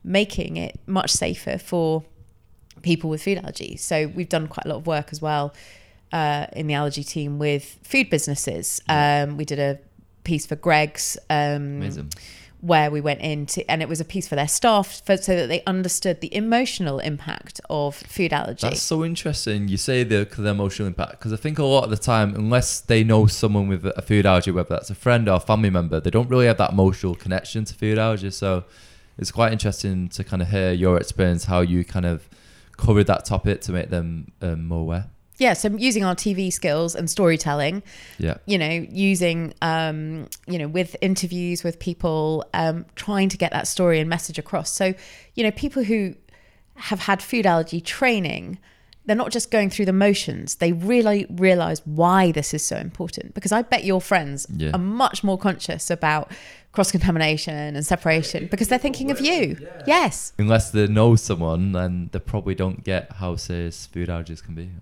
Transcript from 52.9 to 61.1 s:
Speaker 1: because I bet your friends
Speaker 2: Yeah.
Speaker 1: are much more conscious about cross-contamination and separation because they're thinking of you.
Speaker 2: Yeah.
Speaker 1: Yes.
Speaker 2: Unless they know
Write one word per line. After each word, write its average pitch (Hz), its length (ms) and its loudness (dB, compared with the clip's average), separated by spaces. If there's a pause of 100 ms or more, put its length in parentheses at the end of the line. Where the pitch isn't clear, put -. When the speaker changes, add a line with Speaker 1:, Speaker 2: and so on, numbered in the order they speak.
Speaker 1:
because 190 180 -4
I 220 100 2
bet 240 220 0
your 185 160 2
friends 147 560 -2
Speaker 2:
Yeah. 156 180 -2
Speaker 1:
are 170 60 0
much 214 420 0
more 196 160 0
conscious - 540 -4
about 156 400 0 (400)
cross-contamination 156 1040 0
and 147 100 -2
separation 165 680 0
because 208 160 -2
they're 254 100 2
thinking 269 340 -2
of 277 80 -2
you. 277 400 0
Speaker 2:
Yeah. - 280 -18
Speaker 1:
Yes. 294 500 2
Speaker 2:
Unless 110 340 4
they 104 160 4
know 110 280 6